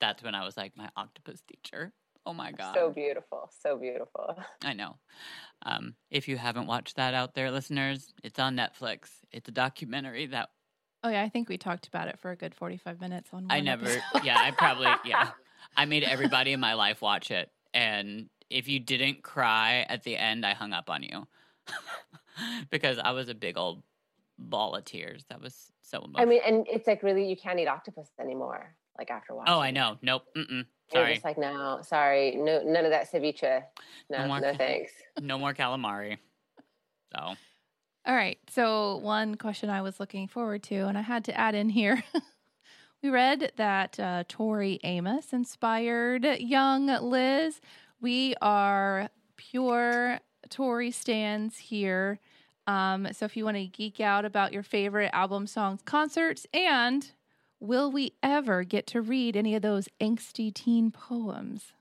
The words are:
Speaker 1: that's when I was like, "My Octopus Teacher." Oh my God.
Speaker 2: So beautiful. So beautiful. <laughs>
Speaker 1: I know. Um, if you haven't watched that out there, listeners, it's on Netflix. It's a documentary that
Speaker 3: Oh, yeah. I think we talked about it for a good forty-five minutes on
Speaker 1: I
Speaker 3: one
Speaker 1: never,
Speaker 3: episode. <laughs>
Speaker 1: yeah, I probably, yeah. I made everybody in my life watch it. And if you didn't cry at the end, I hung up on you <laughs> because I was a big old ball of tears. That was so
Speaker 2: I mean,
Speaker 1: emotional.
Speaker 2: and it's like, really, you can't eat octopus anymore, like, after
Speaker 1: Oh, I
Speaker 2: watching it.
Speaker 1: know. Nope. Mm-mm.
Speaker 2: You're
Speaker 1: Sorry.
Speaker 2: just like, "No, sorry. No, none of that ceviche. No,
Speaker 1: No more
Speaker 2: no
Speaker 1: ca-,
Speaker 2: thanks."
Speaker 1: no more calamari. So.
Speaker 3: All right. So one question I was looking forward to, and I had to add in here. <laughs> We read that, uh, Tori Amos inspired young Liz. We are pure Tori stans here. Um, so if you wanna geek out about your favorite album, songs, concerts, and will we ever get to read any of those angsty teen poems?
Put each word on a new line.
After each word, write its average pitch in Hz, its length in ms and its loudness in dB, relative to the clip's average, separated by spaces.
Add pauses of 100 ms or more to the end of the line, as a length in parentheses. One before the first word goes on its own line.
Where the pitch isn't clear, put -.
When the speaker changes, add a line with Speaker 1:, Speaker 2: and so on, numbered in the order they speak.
Speaker 1:
that's 107 220 -4
when 110 120 -8
I 98 100 -6
was 98 120 -10
like, 101 200 -10
"My 107 200 -12
Octopus - 460 -14
Teacher." - 500 -14 (320)
Oh 175 100 -10
my - 180 -10
God. 95 220 -8
Speaker 2:
So 165 180 2
beautiful. - 600 -8
So 147 260 -4
beautiful. - 580 -8 (140)
<laughs> - 120 -20
Speaker 1:
I 139 100 -4
know. 101 260 -10 (640)
Um, - 340 -6 (140)
if 143 180 -4
you 135 100 -4
haven't 120 280 -4
watched - 300 -6
that 127 180 0
out 127 200 -2
there, 131 160 -2
listeners, 135 640 -4 (100)
it's 117 140 -14
on 131 180 0
Netflix. - 760 -6
It's 117 160 -14
a 117 40 -14
documentary 131 720 -4
that 127 240 -6 (520)
Speaker 3:
Oh, 233 60 -2
yeah. 208 140 2
I 220 60 0
think 233 200 -4
we 185 100 -6
talked 180 280 -6
about 165 220 -6
it - 100 -10
for 185 120 -10
a 175 60 -10
good 170 180 -12
forty-five 175 460 -10
minutes 180 320 -10
on 185 160 -10
Speaker 1:
I 147 120 2
Speaker 3:
one - 0 -
Speaker 1:
never, 123 420 0
Speaker 3:
episode. - 0 - (100)
<laughs> - 60 -6
Speaker 1:
yeah, 127 220 4
I 277 100 4
probably, 143 520 4
yeah. - 280 0 (460)
I 143 80 6
made 147 180 2
everybody 135 500 4
in 131 80 2
my 113 140 4
life 107 260 2
watch 104 300 0
it. 90 220 -2 (200)
And 107 580 0 (200)
if 127 180 -4
you 139 120 0
didn't 131 420 -2
cry 113 640 2
at 120 140 -4
the 117 140 -6
end, 110 280 0
I 101 100 0
hung 104 180 -8
up 87 180 -6
on 71 120 -4
you - 260 -12 (380)
<laughs> - 1040 -12
because 135 280 0
I 123 140 0
was 127 160 -4
a 117 60 -8
big 95 220 -6
old 87 260 -4 (560)
ball 107 380 -2
of - 80 -8
tears. - 420 -14
That - 140 -16
was - 320 -20 (100)
so - 200 -10 (140)
Speaker 2:
I 240 80 6
mean, 240 160 8
Speaker 1:
emotional. - 40 -4
Speaker 2:
and 220 240 2
it's 233 180 -2
like, 208 160 2
really, 196 260 2
you 185 80 -4
can't 180 220 -4
eat 160 100 2
octopus 151 500 -8
anymore, 131 580 -8 (220)
like, 123 120 -10
after 120 240 -10 (120)
Speaker 1:
Oh, 170 140 4
I 135 100 2
Speaker 2:
watching 135 60 -2
it. 139 40 2
Speaker 1:
know. 110 220 0
Nope. 127 240 0 (100)
Mm-mm. 127 300 -6 (260)
Speaker 2:
You're 123 140 6
Speaker 1:
Sorry. - 0 -
Speaker 2:
just 117 180 0
like, 156 140 -2
"No, 139 440 -2
sorry. 139 540 4
No, 156 260 2
none 160 220 4
of 156 60 6
that 151 200 2
ceviche. 139 560 0 (420)
No, 139 100 -4
Speaker 1:
No 131 80 0
more 139 140 0
Speaker 2:
no 139 120 0
Speaker 1:
ca-, - 20 0
Speaker 2:
thanks." 135 380 -2 (260)
Speaker 1:
no 135 200 -4
more 139 160 0
calamari. 107 640 -2 (960)
So. 87 220 -8 (680)
Speaker 3:
All 254 100 2
right. 202 240 2 (100)
So 214 500 2
one 214 380 0
question 208 320 -6
I 196 140 -2
was 190 160 -6
looking 196 300 -8
forward 214 360 -4
to, 202 120 -4 (100)
and 202 100 0
I 208 60 -2
had 233 240 -4
to 240 100 -4
add 220 180 2
in 208 160 2
here. 214 380 4
<laughs> - 60 -14 (880)
We 277 80 0
read 262 460 4
that, 196 440 0
uh, 180 280 -2
Tori 208 560 0
Amos 180 480 -2
inspired 233 920 0 (160)
young 269 460 4
Liz. 262 720 2 (400)
We 254 420 0
are 202 680 2 (260)
pure 240 840 0 (300)
Tori 240 400 -2
stans 214 680 -2
here. 196 640 -2 (460)
Um, 190 460 0
so 214 140 -6
if 208 100 -6
you 220 80 -4
wanna 202 220 -2
geek 208 340 -8
out 208 240 4
about 202 280 2
your 202 120 -6
favorite 202 480 0
album, 196 340 0
songs, 196 360 -2
concerts, 311 720 0
and 277 580 2 (480)
will 254 320 2
we 277 300 0
ever 262 420 4
get 202 240 -2
to 233 140 0
read 233 340 0
any 214 180 2
of 208 80 0
those 202 260 2 (120)
angsty 220 520 -2
teen 233 380 4
poems? - 920 -8